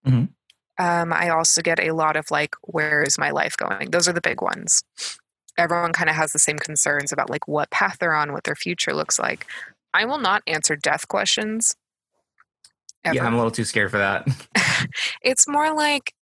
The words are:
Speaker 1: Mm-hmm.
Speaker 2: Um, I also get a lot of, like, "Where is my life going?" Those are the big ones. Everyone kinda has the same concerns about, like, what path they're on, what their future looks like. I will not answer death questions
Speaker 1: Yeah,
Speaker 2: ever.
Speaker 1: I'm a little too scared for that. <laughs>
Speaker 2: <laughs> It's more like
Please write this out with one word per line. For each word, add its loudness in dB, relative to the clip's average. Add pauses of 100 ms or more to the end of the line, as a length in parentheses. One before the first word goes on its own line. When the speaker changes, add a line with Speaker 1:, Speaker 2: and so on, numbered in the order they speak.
Speaker 1:
Mm-hmm. 4 (580)
Speaker 2:
Um, 2
I 2
also 4
get 2
a 0
lot 2
of, -4
like, 0
"Where 0
is 2
my 0
life 0
going?" -4
Those 2
are 0
the -2
big 0
ones. 0 (760)
Everyone 0
kinda 0
has 0
the -6
same -2
concerns -2
about, -2
like, -6
what -2
path -2
they're 0
on, 0
what -8
their -2
future -4
looks -2
like. -4 (480)
I 2
will -4
not 0
answer -2
death -2
questions 0 (1300)
Speaker 1:
Yeah, 0
Speaker 2:
ever. 0
Speaker 1:
I'm 2
a 2
little 2
too -2
scared 0
for 0
that. 0 (300)
<laughs> -
Speaker 2:
<laughs> 0
It's 4
more 0
like 0 (100)